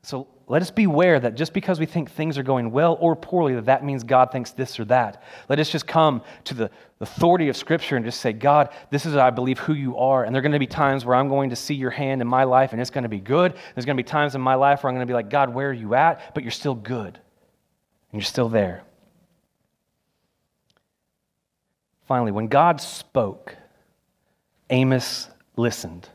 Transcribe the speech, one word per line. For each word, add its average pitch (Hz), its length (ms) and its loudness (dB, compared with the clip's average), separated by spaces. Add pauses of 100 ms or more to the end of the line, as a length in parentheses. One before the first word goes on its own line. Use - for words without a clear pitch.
So 135 260 -10 (200)
let 151 140 2
us 180 80 -4
beware 175 500 4
that 120 140 -2
just 151 200 -6
because 185 260 -2
we 160 80 0
think 156 240 -4
things 156 260 -4
are 135 60 -4
going 127 260 0
well 156 300 2
or 165 160 2
poorly, 165 400 0
that 113 100 -4
that 135 180 4
means 135 200 -4
God 127 280 4
thinks 123 200 -6
this - 280 -8
or 110 60 -4
that. 117 380 0 (260)
Let 143 80 2
us - 140 0
just 151 160 -4
come 156 340 2 (220)
to - 100 -10
the 113 160 -4 (320)
authority 170 480 2
of 123 80 -4
Scripture - 380 -2
and 117 100 -2
just - 160 -8
say, 120 100 0
"God, 143 380 2 (220)
this 143 160 -4
is, 151 80 -2
I 127 160 6
believe, 127 260 -2
who - 160 -2
you 135 240 -4
are. 131 260 2
And 113 100 -4
there 135 80 0
are - 20 -6
gonna 147 160 2
be 131 80 0
times 135 380 -2
where 123 100 2
I'm 135 140 2
going 139 200 0
to 120 60 -6
see - 180 -8
your 131 160 -4
hand 135 320 -4
in 117 60 -2
my 127 160 2
life, 131 280 2
and 113 100 -4
it's 127 100 -6
gonna 123 180 -4
be 104 100 -6
good. 151 360 0 (180)
There's 120 120 -8
gonna 135 120 -2
be 123 60 -2
times 147 320 -2
in 131 60 -4
my 131 120 2
life 139 300 4
where 135 60 0
I'm 127 60 -4
gonna 127 120 -4
be 123 60 -4
like, 110 160 -2
'God, 139 200 2
where 135 200 -4
are 135 40 -4
you 113 220 -4
at?' 160 400 0
But 143 80 -4
you're 117 80 -8
still 135 240 -4
good, 107 420 -8
and - 960 -20
you're 104 80 -6
still 117 280 -2
there." 98 340 0 (3250)
Finally, 120 280 0
when 110 140 -4
God 143 340 2
spoke, - 760 -4 (1120)
Amos 131 580 0 (280)
listened. 90 600 -4